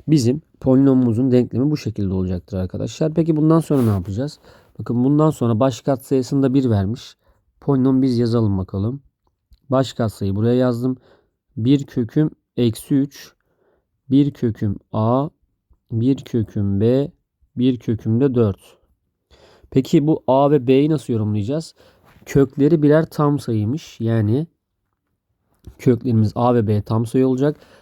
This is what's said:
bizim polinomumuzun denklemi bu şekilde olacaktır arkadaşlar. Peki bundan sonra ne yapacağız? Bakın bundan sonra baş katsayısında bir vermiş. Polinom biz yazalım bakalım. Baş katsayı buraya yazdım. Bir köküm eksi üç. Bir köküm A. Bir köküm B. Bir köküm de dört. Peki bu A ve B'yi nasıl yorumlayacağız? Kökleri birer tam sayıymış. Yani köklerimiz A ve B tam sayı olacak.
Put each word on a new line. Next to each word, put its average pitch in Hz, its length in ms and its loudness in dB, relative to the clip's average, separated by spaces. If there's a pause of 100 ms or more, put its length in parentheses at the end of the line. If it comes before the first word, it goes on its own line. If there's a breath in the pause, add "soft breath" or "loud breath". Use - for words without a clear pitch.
bizim 143 340 2 (180)
polinomumuzun 131 720 2
denklemi 123 400 0
bu 151 60 -4
şekilde 104 360 -6
olacaktır 92 440 -4
arkadaşlar. 104 580 -6
Peki 165 220 0
bundan 160 240 2
sonra 147 220 0
ne 113 80 2
yapacağız? 101 480 -6 (400 soft breath)
Bakın 120 260 -2
bundan 147 260 2
sonra 117 300 0
baş 131 200 -2
katsayısında 135 760 -2
bir 131 160 2
vermiş. 104 460 -4 (440)
Polinom 131 420 0
biz 127 160 0
yazalım 113 400 0
bakalım. 101 440 -6 (680)
Baş 127 220 0
katsayı 101 440 -4
buraya 117 180 0
yazdım. 127 420 -2 (600 soft breath)
Bir 135 300 0
köküm 139 440 -2 (260)
eksi 120 380 -2
üç. - 380 -4 (800)
Bir 139 200 2
köküm 110 460 -4 (160)
A. 120 360 0 (640)
Bir 123 240 0
köküm 104 640 -4
B. 127 320 0 (440)
Bir 123 220 0
köküm 113 420 -2
de 135 140 0
dört. 110 440 -2 (920 soft breath)
Peki 143 360 2
bu - 200 0
A 139 240 4
ve 139 160 0
B'yi 139 240 4
nasıl 147 220 -2
yorumlayacağız? 107 640 -4 (520 soft breath)
Kökleri 143 560 2
birer 151 240 4
tam 147 320 -2
sayıymış. 113 600 -6
Yani 113 460 0 (1300)
köklerimiz 113 560 0
A 120 200 2
ve 113 120 2
B 104 160 0
tam 113 240 -2
sayı 131 220 0
olacak. 135 280 0 (260 soft breath)